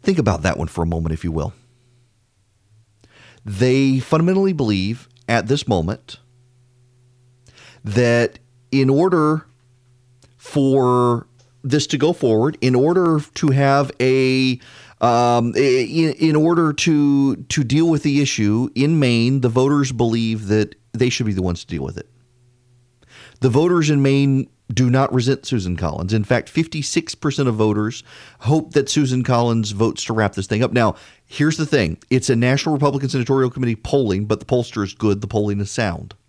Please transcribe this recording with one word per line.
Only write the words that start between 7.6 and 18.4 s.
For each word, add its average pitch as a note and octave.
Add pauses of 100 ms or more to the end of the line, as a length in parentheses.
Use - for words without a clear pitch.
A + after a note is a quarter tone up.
that A#2 (320)
in C3+
order D#3 (920)
for B2 (360)
this C#3+
to D3+
go D3+
forward, B2
in B2+
order E3 (140)
to D#3+
have C#3
a, C3 (440)
um, A#2+
in, C#3
in D#3+
order E3
to, C#3+
to -
deal D3+
with D#3
the D3
issue A2+